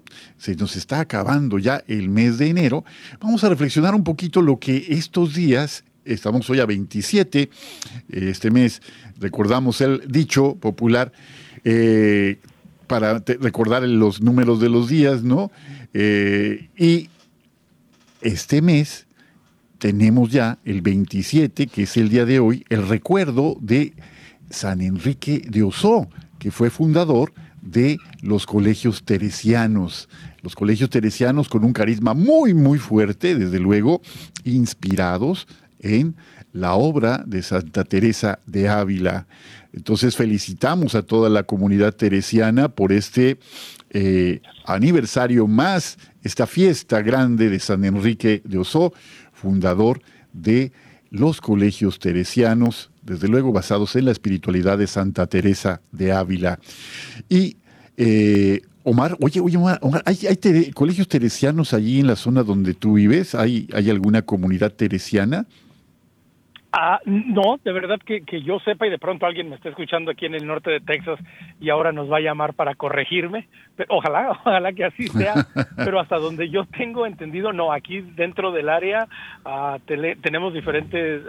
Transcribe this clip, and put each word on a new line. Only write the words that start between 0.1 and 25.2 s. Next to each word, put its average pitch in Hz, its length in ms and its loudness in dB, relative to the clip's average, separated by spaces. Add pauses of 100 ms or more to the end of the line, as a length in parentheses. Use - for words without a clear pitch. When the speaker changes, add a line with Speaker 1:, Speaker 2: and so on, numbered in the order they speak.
Speaker 1:
se 98 180 -6
nos 95 200 -4
está 131 240 -6
acabando 135 580 -2
ya 127 300 -2
el 101 220 -4
mes 117 280 2
de 147 120 0
enero. 160 360 0 (340)
Vamos 214 240 0
a 208 60 4
reflexionar 156 460 2
un 208 80 2
poquito 170 400 0
lo 139 160 2
que 135 300 -2
estos 165 440 -2
días, 147 500 0 (220)
estamos 113 460 -2
hoy 135 80 2
a 120 80 2
veintisiete, 107 800 0 (600)
este 95 420 -2
mes, 120 320 2 (360)
recordamos 107 640 0
el 135 260 2
dicho 139 480 2
popular, 117 560 0 (520)
eh, 107 760 4 (480)
para 110 340 0
te-, 123 220 -4
recordar 117 420 0
los 110 380 2
números 120 400 4
de 120 80 4
los 117 180 2
días, 139 360 2
¿no? 143 280 0 (420)
Eh, 104 840 0
y 170 320 2 (1120)
este 113 400 0
mes 151 460 0 (720)
tenemos 110 520 4
ya 120 320 0
el 98 180 -4
veintisiete, 101 880 0
que 101 160 -4
es - 140 -2
el 113 100 4
día 120 180 2
de 131 140 4
hoy, 120 300 2
el 107 180 0
recuerdo 143 720 0
de 120 340 0 (560)
San 95 300 -4
Enrique 107 640 -2